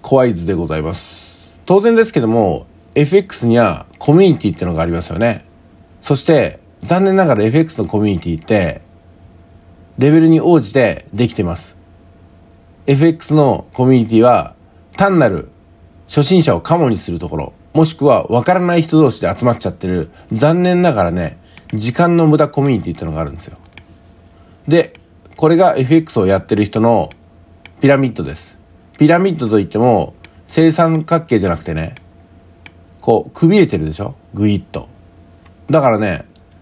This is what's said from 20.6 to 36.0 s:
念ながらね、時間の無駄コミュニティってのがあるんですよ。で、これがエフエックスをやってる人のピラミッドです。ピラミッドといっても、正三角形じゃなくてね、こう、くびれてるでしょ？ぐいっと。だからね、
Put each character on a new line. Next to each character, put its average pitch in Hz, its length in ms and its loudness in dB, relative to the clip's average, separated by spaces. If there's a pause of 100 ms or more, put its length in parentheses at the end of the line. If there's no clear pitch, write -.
念 180 200 0
な 175 100 2
が 101 120 0
ら 85 60 -2
ね、 85 280 -6 (340)
時 110 220 -4
間 170 220 0
の 165 100 2
無 151 100 4
駄 147 120 2
コ 151 120 -6
ミ 139 140 0
ュ - 20 0
ニ 92 60 -4
テ 82 80 -10
ィ 82 40 -6
っ - 40 -20
て - 80 -12
の 80 60 -8
が 78 80 -6
あ 80 40 -4
る 73 60 -10
ん 76 40 -16
で - 60 -18
す - 80 -20
よ。 - 80 -20 (1120)
で、 160 240 2 (440)
こ 156 120 2
れ 165 80 4
が 180 200 2
エ 131 80 -2
フ 127 100 0
エ - 40 6
ッ 160 80 -4
ク - 60 -18
ス 117 80 -2
を 95 60 2
や 95 120 2
っ 92 80 -12
て - 80 -4
る 104 100 0
人 104 160 -4
の 110 280 0 (720)
ピ - 80 2
ラ 139 80 4
ミ 135 160 -2
ッ - 20 -14
ド 92 80 -10
で 82 120 -10
す。 - 220 -20 (420)
ピ 151 100 4
ラ 170 100 4
ミ 185 160 0
ッ 160 40 -10
ド 123 100 -4
と 107 100 2
い 98 60 0
っ - 20 -10
て 104 120 -6
も、 110 360 0 (320)
正 160 240 2
三 160 340 0
角 160 200 -2
形 117 140 0
じ 95 80 -2
ゃ 92 40 -2
な 85 60 -4
く 80 80 -14
て 80 100 -8
ね、 80 200 -8 (1080)
こ - 260 0
う、 - 40 -20
く - 180 0
び 208 100 4
れ 185 80 4
て - 100 -4
る 78 100 -4
で 78 60 -6
し 78 80 -10
ょ？ 107 140 -10 (200)
ぐ 104 140 0
い 104 80 0
っ 90 140 -6
と。 - 180 -12 (800)
だ 151 120 2
か 135 100 2
ら 107 80 0
ね、 98 280 -6 (360)